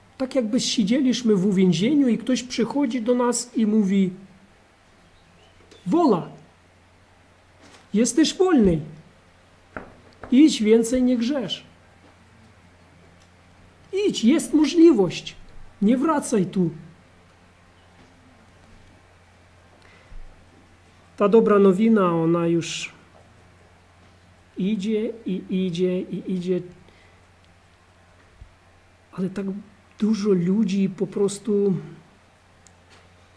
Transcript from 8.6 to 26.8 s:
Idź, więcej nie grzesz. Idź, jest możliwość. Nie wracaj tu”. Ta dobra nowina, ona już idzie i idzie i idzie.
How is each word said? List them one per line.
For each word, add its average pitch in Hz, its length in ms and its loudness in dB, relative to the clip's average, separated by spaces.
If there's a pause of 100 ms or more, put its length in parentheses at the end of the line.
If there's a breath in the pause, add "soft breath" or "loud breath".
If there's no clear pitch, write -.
Idź, 269 320 4
więcej 226 400 2
nie 247 140 2
grzesz. 233 480 -4 (2500)
Idź, - 160 -2
jest 277 300 2
możliwość. 302 840 4 (460)
Nie 220 140 4
wracaj 277 500 0
tu”. 175 240 -2 (4000 soft breath)
Ta 202 120 0
dobra 208 300 4
nowina, 196 560 4
ona 170 320 0
już 170 460 -4 (1700)
idzie 214 540 -4 (140)
i 185 240 -6
idzie 185 500 -2
i - 320 -8
idzie. 180 280 -4 (2500 soft breath)